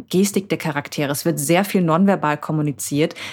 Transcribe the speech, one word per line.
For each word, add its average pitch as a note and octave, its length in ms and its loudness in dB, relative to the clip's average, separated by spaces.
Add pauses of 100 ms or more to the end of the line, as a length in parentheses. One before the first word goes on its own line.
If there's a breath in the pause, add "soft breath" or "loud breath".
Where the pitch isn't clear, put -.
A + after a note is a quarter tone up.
Gestik G3 400 0
der D#3+ 100 -2
Charaktere. C#3+ 540 -4
Es C#3 120 -4
wird D#3+ 140 0
sehr E3 260 2
viel G3+ 180 0
nonverbal E3 560 2
kommuniziert. D3+ 760 -2 (180 loud breath)